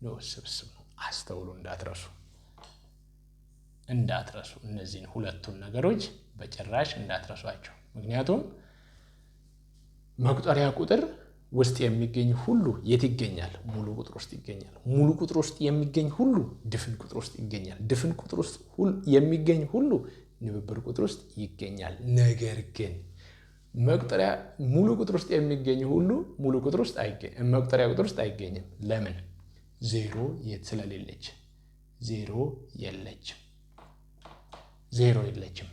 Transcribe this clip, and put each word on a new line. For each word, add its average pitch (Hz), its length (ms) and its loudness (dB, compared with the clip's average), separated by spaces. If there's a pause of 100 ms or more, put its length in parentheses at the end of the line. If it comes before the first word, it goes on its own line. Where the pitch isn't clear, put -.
ንዑስ 117 280 -10
ስብስብ - 400 -12
ነው። - 140 -20 (180)
አስተውሉ፣ 92 540 -10
እንዳትረሱ፣ 90 480 -10 (1900)
እንዳትረሱ። 110 640 -2 (100)
እነዚህን 98 460 -12
ሁለቱን 101 500 -8
ነገሮች 143 440 0 (320)
በጭራሽ 120 600 -4
እንዳትረሷቸው። 98 800 -10 (180)
ምክንያቱም 127 480 0 (1800)
መቁጠሪያ 139 540 4
ቁጥር 175 280 2 (520)
ውስጥ 123 260 4
የሚገኝ 117 580 2
ሁሉ 226 300 4 (180)
የት 120 200 4
ይገኛል? 92 500 -2 (100)
ሙሉ 110 300 -6
ቁጥር - 200 -10
ውስጥ - 180 -14
ይገኛል። 101 420 -12 (120)
ሙሉ 143 300 8
ቁጥር 165 200 0
ውስጥ 160 240 2
የሚገኝ 147 500 2
ሁሉ 254 240 4 (300)
ድፍን 113 320 -4
ቁጥር - 200 -10
ውስጥ - 200 -8
ይገኛል። 95 500 -8
ድፍን 131 300 2
ቁጥር - 220 -8
ውስጥ - 180 -2 (140)
ሁል-፣ 190 260 0 (100)
የሚገኝ 156 640 6
ሁሉ 262 220 2 (500)
ንብብር 107 420 -6
ቁጥር 123 220 -2
ውስጥ - 160 -2 (160)
ይገኛል። 98 580 -8 (200)
ነገር 117 440 4 (140)
ግን 92 220 -6 (800)
መቁጠሪያ፣ 120 560 4 (360)
ሙሉ 165 300 6
ቁጥር 196 180 0
ውስጥ - 160 0
የሚገኝ 135 560 2
ሁሉ 170 220 4 (300)
ሙሉ 135 220 2
ቁጥር 151 200 2
ውስጥ - 180 -2
አይገ-፣ - 320 -6 (180)
መቁጠሪያ 127 400 4
ቁጥር 190 160 4
ውስጥ - 160 -4
አይገኝም። 101 460 -4 (140)
ለምን? 104 360 -2 (640)
ዜሮ 110 360 -2 (260)
የት 107 240 -8
ስለሌለች። 98 580 -8 (760)
ዜሮ 107 320 -6 (460)
የለችም። 95 600 -12 (1500)
ዜሮ 120 300 6
የለችም። 98 500 -8